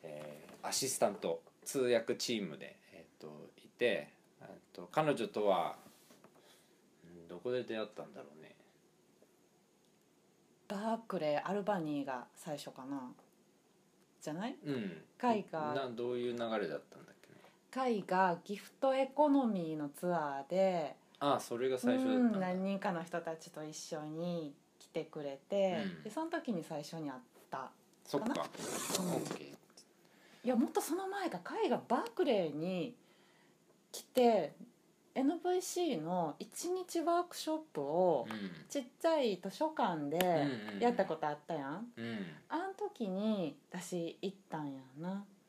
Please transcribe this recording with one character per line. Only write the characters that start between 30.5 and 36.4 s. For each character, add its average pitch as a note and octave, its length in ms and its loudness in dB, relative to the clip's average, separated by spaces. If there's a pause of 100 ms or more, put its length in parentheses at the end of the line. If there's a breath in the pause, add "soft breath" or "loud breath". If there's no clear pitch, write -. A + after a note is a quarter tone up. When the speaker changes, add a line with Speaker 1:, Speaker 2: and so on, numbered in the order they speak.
Speaker 2:
も B3+ 100 6
っ - 60 -4
と G4 100 2
そ D4 120 -2
の F#4+ 140 -4
前 F#4+ 220 -2
か。 F3 80 -6
会 F4+ 320 0
が A#3+ 180 2
バ A#3+ 100 4
ー A4 120 -2
ク F4 160 2
レ G3 220 4
ー C#3+ 60 -4
に E3 400 -2 (960 soft breath)
来 - 120 -12
て、 G#3+ 520 4 (600)
エ B3+ 80 0
ヌ D#4+ 160 2
ブ F4+ 180 2
イ F4+ 60 0
シ F4 320 0
ー D#3+ 60 -2
の E3 380 0
一 - 320 -6